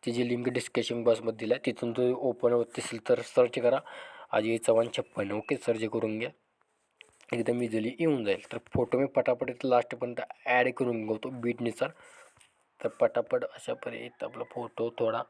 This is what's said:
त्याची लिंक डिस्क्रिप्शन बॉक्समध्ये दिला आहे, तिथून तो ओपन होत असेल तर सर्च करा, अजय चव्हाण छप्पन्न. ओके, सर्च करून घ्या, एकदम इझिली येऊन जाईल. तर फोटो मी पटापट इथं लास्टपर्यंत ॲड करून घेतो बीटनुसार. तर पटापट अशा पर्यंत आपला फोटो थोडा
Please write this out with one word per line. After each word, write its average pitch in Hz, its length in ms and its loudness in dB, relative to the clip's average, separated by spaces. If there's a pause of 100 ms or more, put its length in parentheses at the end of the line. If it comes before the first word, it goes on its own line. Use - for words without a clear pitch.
त्याची 120 240 0
लिंक 123 200 0
डिस्क्रिप्शन 120 540 -2
बॉक्समध्ये 113 340 2
दिला 117 180 0
आहे, 135 100 -8
तिथून 120 260 -2
तो 123 240 2
ओपन 123 360 2
होत 120 140 2 (120)
असेल - 320 -8
तर 120 120 4
सर्च 123 380 2
करा, 120 200 4 (520)
अजय 113 260 2
चव्हाण 113 300 4 (100)
छप्पन्न. 104 340 -4
ओके, 107 240 -2
सर्च 113 280 -2 (100)
करून 110 260 -2
घ्या, 120 100 -6 (1040)
एकदम 120 280 0
इझिली 113 380 -2
येऊन 147 260 2
जाईल. - 260 -2
तर 120 60 -6
फोटो - 400 0
मी 139 80 4
पटापट 127 440 2
इथं 127 180 -6
लास्टपर्यंत 123 540 0 (240)
ॲड 123 280 4
करून 117 340 0
घेतो 110 220 -2
बीटनुसार. 120 600 -2 (920)
तर 117 60 -2
पटापट 123 540 0
अशा - 300 -8
पर्यंत 117 500 -10
आपला 120 200 -8
फोटो 117 460 -6 (100)
थोडा 117 300 0